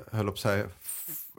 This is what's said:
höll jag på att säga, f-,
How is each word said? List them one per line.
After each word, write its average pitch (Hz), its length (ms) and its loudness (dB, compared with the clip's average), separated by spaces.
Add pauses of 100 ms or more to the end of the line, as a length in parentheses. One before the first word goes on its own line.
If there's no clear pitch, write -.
(120)
höll 107 140 4
jag - 0 -
på 101 60 2
att 98 60 -4
säga, 104 260 4 (160)
f-, - 460 -6 (120)